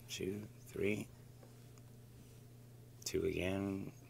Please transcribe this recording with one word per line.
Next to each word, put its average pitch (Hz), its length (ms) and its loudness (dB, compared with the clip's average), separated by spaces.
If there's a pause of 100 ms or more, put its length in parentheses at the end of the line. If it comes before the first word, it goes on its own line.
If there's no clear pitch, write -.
two, 101 340 0 (240)
three, - 400 4 (2000)
two 85 200 4
again. 98 680 4 (180)